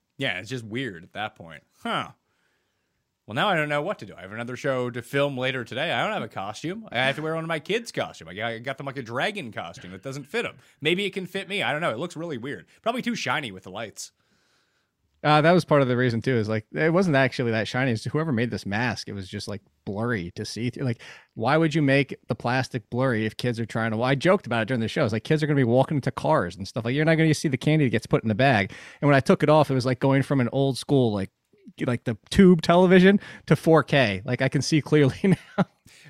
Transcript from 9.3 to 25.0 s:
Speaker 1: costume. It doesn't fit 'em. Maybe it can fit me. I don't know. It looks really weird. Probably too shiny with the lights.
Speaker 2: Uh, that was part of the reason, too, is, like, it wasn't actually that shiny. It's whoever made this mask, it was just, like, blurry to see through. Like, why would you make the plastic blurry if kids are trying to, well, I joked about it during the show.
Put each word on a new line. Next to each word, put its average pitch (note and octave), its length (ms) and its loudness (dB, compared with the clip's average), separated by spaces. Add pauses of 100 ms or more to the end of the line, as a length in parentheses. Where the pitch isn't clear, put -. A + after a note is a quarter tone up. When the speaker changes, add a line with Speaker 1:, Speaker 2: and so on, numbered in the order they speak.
Speaker 1:
costume. F2+ 420 -12
It F#2+ 80 -16
doesn't C3+ 240 -12
fit A3+ 200 -6
'em. F2 100 -10 (260)
Maybe F3 240 0
it F#3 60 -4
can F#3 160 -10
fit G3 200 -10
me. F#3 160 -6
I A#2 80 0
don't D3+ 100 -4
know. D#3+ 100 -2
It A2+ 80 -6
looks F3 180 -8
really D#3+ 200 -8
weird. G#2+ 280 -12 (160)
Probably A#3+ 200 -4
too A#3 140 -4
shiny C3 360 -4
with F#2 120 -16
the G2 60 -16
lights. G2+ 420 -12 (1120)
Speaker 2:
Uh, D3+ 160 6
that D#3 120 6
was F3+ 120 4
part C#3+ 200 4
of B2+ 40 0
the B2 80 0
reason, A#2+ 240 0
too, C3 140 -2
is, A2 160 0
like, A2 240 -2
it D#3+ 180 0
wasn't F3 240 2
actually C3 360 2
that A2 160 -2
shiny. B2+ 240 -2
It's A2 140 -4
whoever D#3 260 -4
made A#2 180 -2
this G#2 160 -8
mask, G#2+ 420 -4
it G#2+ 60 -10
was G2 160 -10
just, G#2 180 -10
like, G2+ 140 -10 (240)
blurry G#2 460 -4
to A2 120 -12
see A#2 280 -6
through. - 120 -8
Like, A#2+ 180 -4 (340)
why A#2 200 0
would D#3+ 200 2
you D#3+ 80 2
make C3+ 340 2 (100)
the A#2+ 80 -2
plastic B2+ 540 -4
blurry A#2+ 380 -2
if G#2+ 100 -8
kids A#2+ 220 -4
are A#2 60 -4
trying A2+ 260 -4
to, G#2+ 60 -4
well, B2 120 0
I C#3 60 2
joked F3 320 2
about A#2 160 0
it G#2 40 -4
during B2 140 -2
the A2 60 -2
show. - 180 0